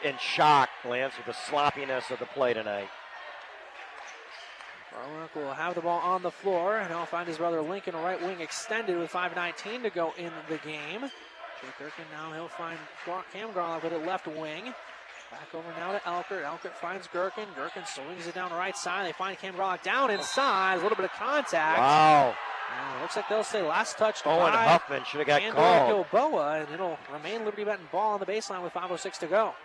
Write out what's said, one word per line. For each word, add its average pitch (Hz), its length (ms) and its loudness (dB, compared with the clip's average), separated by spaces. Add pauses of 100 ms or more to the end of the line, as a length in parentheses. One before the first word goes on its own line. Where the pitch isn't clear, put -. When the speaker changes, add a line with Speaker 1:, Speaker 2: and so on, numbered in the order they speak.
Speaker 1:
in 139 160 0
shock, 147 500 6 (180)
Lance, 127 300 -2
with 120 100 -12
the 120 60 -6
sloppiness 143 760 0
of 123 100 -6
the 123 60 -6
play 123 280 2
tonight. 104 360 -4 (2000)
Speaker 2:
Garlock 151 420 -12
will 139 180 -4
have 165 220 -4
the 170 60 -2
ball 170 180 0
on 180 240 0
the 170 80 -2
floor, 190 460 0
and 196 120 -2
he'll 170 160 -4
find 170 220 -4
his 160 100 -6
brother 165 240 0
Lincoln 180 340 -4
right 170 260 -2
wing 180 200 -4
extended 196 560 -2
with 165 140 -4
five 180 240 -2
nineteen 196 480 -6
to 220 60 0
go 170 280 -2
in 170 140 -8 (180)
the 160 80 -4
game. 156 440 -10
Jake - 760 -14
Gherkin 151 340 -14
now, 156 220 -10
he'll 165 140 -8
find 165 320 -8 (260)
Gar-, 180 280 -6
Cam 214 160 -8
Garlock 170 340 -2
with 165 100 -2
it 160 120 -2
left 185 220 -2
wing. 156 460 -8 (580)
Back - 220 -16
over 165 140 -10 (100)
now 175 140 -4
to 202 80 -2
Elkert. 175 440 -6
Elkert 165 300 -8
finds 175 340 -8
Gherkin. 190 380 -4 (100)
Gherkin 165 300 -8
swings 170 400 -10
it 170 80 -8
down 180 160 -4
the 170 60 -4
right 185 200 -2
side. 185 300 -2
They 165 60 -4
find 185 260 -4
Cam 190 160 -8
Garlock 180 300 -2
down 247 260 2
inside. 196 680 2
A - 20 0
little 214 140 4
bit 190 100 0
of 185 60 -2
contact. 190 680 2
Speaker 1:
Wow. 143 560 10 (420)
Speaker 2:
And 135 220 -6
it 131 60 -4
looks 165 120 -6
like 214 140 -4
they'll 214 140 2
say 214 180 -2
last 175 380 0
touch 214 260 2
Speaker 1:
Owen 160 260 6
Speaker 2:
by 226 140 6
Speaker 1:
Huffman 143 380 6
should 147 160 -4
have 143 80 2
got 147 160 8
Speaker 2:
Andrew 220 180 2
Speaker 1:
called. 247 500 8
Speaker 2:
Gilboa, 175 500 4
and 147 120 -8
it'll 170 240 -4 (160)
remain 190 320 -6
Liberty 208 180 -4
Benton 196 280 -2
ball 208 220 2
on 202 60 -2
the 196 60 -4
baseline 196 380 -4
with 170 100 -6
five 180 180 -4
oh 175 40 -2
six 180 240 -8
to 170 80 -4
go. 196 260 2 (120)